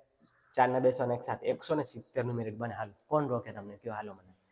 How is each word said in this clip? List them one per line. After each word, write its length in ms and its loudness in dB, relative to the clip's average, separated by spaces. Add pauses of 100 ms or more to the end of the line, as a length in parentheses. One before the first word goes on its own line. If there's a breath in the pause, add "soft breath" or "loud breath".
(560)
ચાર 140 6
ને 100 2
બે 120 8
સો 140 0
ને 100 2
એક 80 -6
સાત, 200 -6
એકસો 320 0
ને 80 2
સિત્તેર 420 -6
નું 100 -2
મેરિટ 220 -4
બને. 160 -4
હાલો, 180 -6 (160)
કોણ 200 2
રોકે 240 -2
તમને? 260 -12
કયો, 160 -8
હાલો 200 -6
મને. 200 -20 (180)